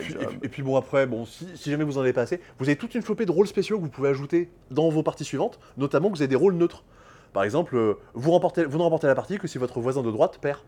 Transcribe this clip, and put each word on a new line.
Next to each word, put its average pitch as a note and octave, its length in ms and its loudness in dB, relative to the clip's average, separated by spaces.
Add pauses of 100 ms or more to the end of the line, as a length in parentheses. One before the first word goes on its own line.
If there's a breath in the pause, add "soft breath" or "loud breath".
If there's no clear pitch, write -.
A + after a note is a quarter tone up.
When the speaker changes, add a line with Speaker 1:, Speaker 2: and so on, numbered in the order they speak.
Speaker 1:
puis, - 100 -10
Speaker 2:
Job. - 80 -8
Speaker 1:
et C3 40 -6
puis, - 180 -10
et B2+ 60 -6
puis C#3 140 -10
bon, C3+ 140 0
après, C3+ 280 2
bon, A#2 200 -6
si, E3 300 -16
si D3 160 -10
jamais D3+ 120 0
vous C#3+ 140 -2
en C#3 40 0
avez B2+ 120 2
pas B2+ 80 0
assez, E3+ 200 -2 (180 loud breath)
vous C3 80 -2
avez D3 100 4
toute - 180 -10
une A#3 80 -2
flopée A3 240 -2
de F3 40 0
rôles F#3+ 160 4
spéciaux G3+ 300 -2
que F3+ 60 -4
vous D3 60 -6
pouvez C3+ 200 0
ajouter D3 420 0 (200)
dans D3+ 180 4
vos D#3 140 2
parties D#3 220 -4
suivantes, D#3 340 -4 (180 soft breath)
notamment C#3+ 320 2
que G3+ 60 -2
vous D3 60 -2
avez C#3 60 2
des C3 80 2
rôles F3+ 200 4
neutres. E3+ 280 0 (500 soft breath)
Par G2 100 0
exemple, B2+ 320 -2
euh, A2 180 4 (220 loud breath)
vous C3 160 2
remportez, E3+ 340 2
vous C#3+ 140 -4
ne F3 40 2
remportez D#3+ 240 2
la C3 80 6
partie F3 220 -6
que - 100 -8
si B2+ 120 -8
votre B2 200 -4
voisin B2+ 240 -2
de A2+ 80 -2
droite D3 300 0
perd. C#3+ 260 -4